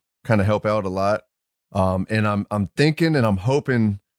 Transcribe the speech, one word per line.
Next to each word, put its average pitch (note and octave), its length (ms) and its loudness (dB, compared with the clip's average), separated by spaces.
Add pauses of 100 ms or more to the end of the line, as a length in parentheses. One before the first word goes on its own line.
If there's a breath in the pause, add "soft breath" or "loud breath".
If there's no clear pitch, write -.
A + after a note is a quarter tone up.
(280)
kinda G#2 160 2
help G#2+ 240 0
out G#2+ 180 0
a F#2+ 40 -6
lot. F#2+ 340 0 (500)
Um, F#2 340 0
and A2 200 0
I'm, G#2 240 -2
I'm G#2 160 -2 (100)
thinking D#3 380 2
and B2 100 2
I'm G2+ 120 2
hoping A#2 600 0 (200)